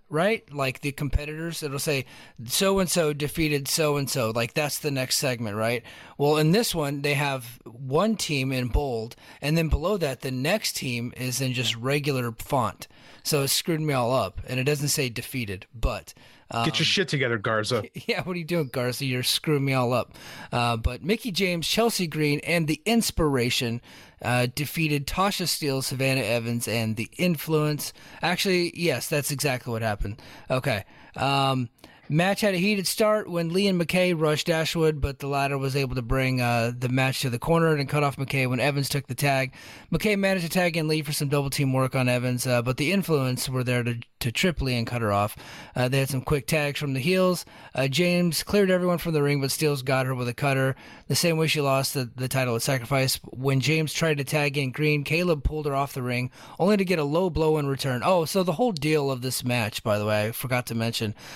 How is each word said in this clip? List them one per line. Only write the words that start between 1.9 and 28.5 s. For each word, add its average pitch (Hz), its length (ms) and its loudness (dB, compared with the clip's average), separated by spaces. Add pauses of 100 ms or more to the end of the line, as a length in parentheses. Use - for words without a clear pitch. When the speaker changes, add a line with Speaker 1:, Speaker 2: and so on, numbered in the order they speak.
Speaker 1:
"So-and-so 180 680 2
defeated 147 540 0
so-and-so." 143 680 2
Like, 117 180 -2
that's 147 260 -2
the 147 120 -2
next 131 260 -2
segment, 117 400 -2
right? 117 240 0 (380)
Well, 147 180 4
in 156 140 6
this 214 240 2
one, 143 260 -4
they 143 140 0
have 135 500 -4
one 139 500 0
team 135 360 -2
in 127 160 0
bold, 120 480 -2 (260)
and 151 160 2
then 165 100 2
below 156 300 0
that, 143 240 -2
the 131 80 -4
next 143 460 -2
team 123 420 -4
is 127 240 -4
in 127 120 -2
just 120 220 -2
regular 131 580 -2
font. - 540 -2 (360)
So 143 180 0
it 139 60 0
screwed 160 340 0
me 151 140 0
all 123 180 2
up, 107 340 0
and 127 120 -4
it 127 60 -2
doesn't 143 240 0
say 135 200 0
defeated, 113 640 -8
but, 113 400 -2 (380)
Speaker 2:
Get 117 140 0
your 127 80 2
Speaker 1:
Um, - 0 -
Speaker 2:
shit 170 340 0
together, 127 320 0
Garza. 110 440 0 (120)
Speaker 1:
<laughs> - 120 -12
Yeah, 190 140 -2
what 180 140 -6
are 175 40 -6
you 165 60 -8
doing, 160 220 -2
Garza? 123 380 -4
You're 127 180 -2
screwing 143 420 0
me 135 80 2
all 127 200 2
up. 117 200 -2 (380)
Uh, 120 260 0
but 123 260 -2
Mickie 220 280 -2
James, 175 360 -2
Chelsea 220 380 2
Green, 151 360 0
and 165 260 0
The 156 180 -2
Inspiration, 143 960 2 (400)
uh, 123 320 2
defeated 147 540 -2
Tasha 190 380 0
Steelz, 135 400 -2
Savannah 135 360 0
Evans, 117 460 -2
and 110 300 0
The 117 200 -4
Influence. 151 760 0 (280)
Actually, 175 540 0